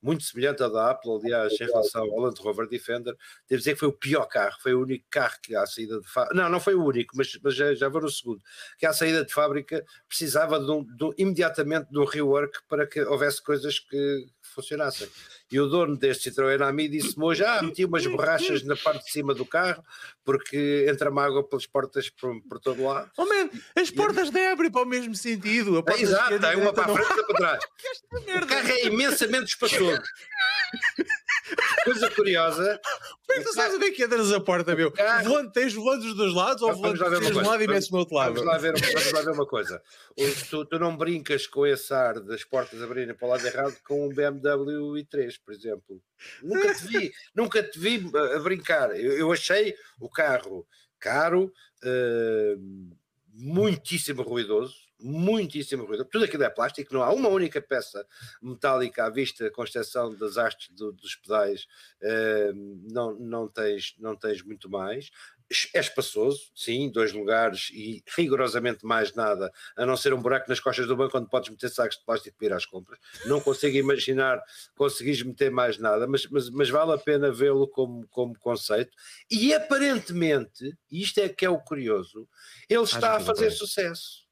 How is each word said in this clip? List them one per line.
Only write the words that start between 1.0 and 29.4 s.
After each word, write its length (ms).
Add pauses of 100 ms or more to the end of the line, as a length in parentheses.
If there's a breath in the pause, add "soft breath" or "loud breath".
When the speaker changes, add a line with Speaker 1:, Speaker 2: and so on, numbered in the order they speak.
Speaker 1:
aliás, 320
em 120
relação 360
ao 180
Land 220
Rover 260
Defender, 480 (320 loud breath)
devo 120
dizer 160
que 40
foi 80
o 60
pior 320
carro. 340
Foi 140
o 80
único 280
carro 320
que 140
à 100
saída 360
de 80
fábrica, 260
não, 140
não 100
foi 140
o 100
único, 320
mas, 260
mas 140
já, 200
já 120
vou 140
no 80
segundo, 320 (380 loud breath)
que 60
à 60
saída 320
de 80
fábrica 540 (240 loud breath)
precisava 500
de 120
um, 120
de 220
um, 120
imediatamente 760
de 80
um 40
rework 640
para 200
que 160
houvesse 380
coisas 380
que 460 (160)
funcionassem. 680 (440 loud breath)
E 80
o 80
dono 300
deste 340
Citroën 300
Ami 260
disse-me 380
hoje: 180
"Ah, 180
meti 220
umas 240
borrachas 560
na 120
parte 300
de 60
cima 220
do 120
carro, 380 (400 loud breath)
porque 640
entra-me 300
água 240
pelas 240
portas 420
por, 380
por 120
todo 240
lado." 340
Speaker 2:
Oh, 80
man, 240 (260 loud breath)
as 140
Speaker 1:
E 40
Speaker 2:
portas 380
não 200
abrem 200
para 120
o 20
mesmo 300
sentido. 600
A 40
Speaker 1:
É, 40
Speaker 2:
porta 180
Speaker 1:
exato, 220
Speaker 2:
esquerda 240
e 40
Speaker 1:
tem 100
uma 100
Speaker 2:
direita 100
Speaker 1:
para 20
a 40
Speaker 2:
não 80
Speaker 1:
frente 140
e 100
outra 80
para 100
trás. 300
Speaker 2:
<laughs> 100
Que 100
esta 340
merda. 240
Speaker 1:
O 20
carro 220
é 160
imensamente 640